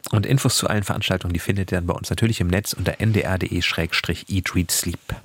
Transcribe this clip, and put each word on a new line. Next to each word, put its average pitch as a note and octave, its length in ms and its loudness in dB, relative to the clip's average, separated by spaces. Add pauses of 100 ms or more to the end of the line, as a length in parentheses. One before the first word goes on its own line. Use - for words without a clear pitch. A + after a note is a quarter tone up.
(100)
Und G#2+ 160 2
Infos C3+ 300 4
zu - 120 0
allen G#2 160 2
Veranstaltungen, - 480 -2
die E2+ 80 0
findet G2 320 -2
ihr F#2 60 2
dann F2 80 -4
bei - 80 0
uns - 160 -6
natürlich A2 300 2
im F2 80 2
Netz F#2 240 0
unter - 280 -2
N A2 120 4
D G#2 80 4
R F#2 180 0
D F2 80 -2
E F2 160 -2
schrägstrich - 680 -2
eat F#2+ 280 -2
read F2 160 2
sleep. - 260 -2 (260)